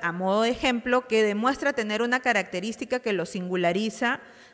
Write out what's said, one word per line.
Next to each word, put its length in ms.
a 100
modo 320
de 60
ejemplo, 580
que 160
demuestra 500
tener 280
una 180
característica 800
que 140
lo 120
singulariza 920